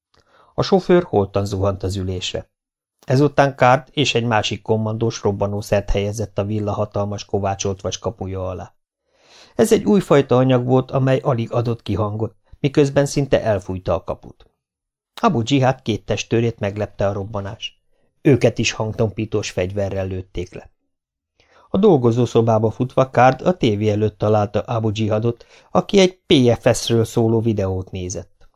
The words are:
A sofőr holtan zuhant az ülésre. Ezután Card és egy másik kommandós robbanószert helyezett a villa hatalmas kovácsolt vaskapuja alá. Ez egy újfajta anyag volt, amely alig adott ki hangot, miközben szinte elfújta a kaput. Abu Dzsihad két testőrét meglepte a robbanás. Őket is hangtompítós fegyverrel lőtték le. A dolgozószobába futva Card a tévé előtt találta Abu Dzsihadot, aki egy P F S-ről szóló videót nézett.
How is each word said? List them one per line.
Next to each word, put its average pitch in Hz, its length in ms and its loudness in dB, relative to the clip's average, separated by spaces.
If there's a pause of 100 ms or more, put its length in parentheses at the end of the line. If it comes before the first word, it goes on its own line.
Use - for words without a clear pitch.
(540)
A - 80 -2
sofőr 180 400 2
holtan 101 420 -2
zuhant 98 380 -2
az 95 140 -6
ülésre. 92 540 -8 (560)
Ezután 139 500 2
Card 131 340 4
és - 240 -2
egy 117 100 0
másik 107 380 -2
kommandós 110 600 -2
robbanószert 101 680 -2
helyezett 104 480 -4
a 101 60 -2
villa 104 280 -4
hatalmas 101 520 -6
kovácsolt 98 560 -4
vaskapuja 92 680 -8
alá. 92 260 -12 (800)
Ez 226 180 2
egy - 120 4
újfajta 151 520 4
anyag 127 300 2
volt, 127 240 2
amely 131 280 2
alig 117 340 -4
adott 117 300 -2
ki 104 120 -4
hangot, 107 400 -4 (260)
miközben 143 460 2
szinte - 360 0
elfújta 95 520 -2
a 85 100 -4
kaput. - 460 -14 (720)
Abu 151 220 0
Dzsihad 131 400 0
két - 220 -4
testőrét 113 540 -2
meglepte 101 500 -4
a 101 40 -2
robbanás. 101 720 -10 (400)
Őket 127 360 4
is 113 140 -2
hangtompítós 107 800 -4
fegyverrel 95 560 -4
lőtték 92 480 -10
le. - 160 -18 (1000)
A 196 100 -2
dolgozószobába 117 920 2
futva 131 400 -2
Card 127 360 4
a 180 100 2
tévé 107 340 0
előtt 107 280 -2
találta 107 420 0
Abu 113 300 -4
Dzsihadot, 110 560 -2 (240)
aki 202 280 0
egy 185 280 2
P 123 340 4
F - 240 0
S-ről 117 200 2
szóló 113 360 0
videót 95 500 -4
nézett. 90 640 -12